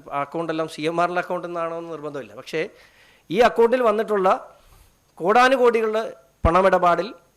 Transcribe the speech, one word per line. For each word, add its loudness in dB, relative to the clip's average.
അക്കൗണ്ടെല്ലാം -6
സി -12
എം -2
ആറിൻ്റെ -2
അക്കൗണ്ട് -8
എന്നാണോ -8
എന്ന് -12
നിർബന്ധമില്ല. -12
പക്ഷേ -6
ഈ -4
അക്കൗണ്ടിൽ 2
വന്നിട്ടുള്ള 0
കോടാനുകോടികളുടെ 2
പണമിടപാടിൽ 2